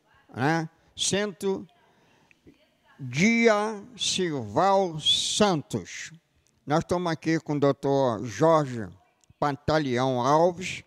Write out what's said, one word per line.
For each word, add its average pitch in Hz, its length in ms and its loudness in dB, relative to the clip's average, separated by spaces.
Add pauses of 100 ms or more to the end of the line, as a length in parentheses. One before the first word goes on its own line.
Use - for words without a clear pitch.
(360)
né? 160 340 -2 (260)
Centro 196 720 -4 (1300)
Dia 208 800 2 (160)
Silval 165 1000 0
Santos. - 1120 -2 (520)
Nós 151 180 0
estamos 180 300 -4
aqui 160 280 -2
com - 140 -4
o 147 60 -2
doutor 135 640 2
Jorge 127 640 2 (520)
Pantaleão 135 840 0
Alves 170 640 0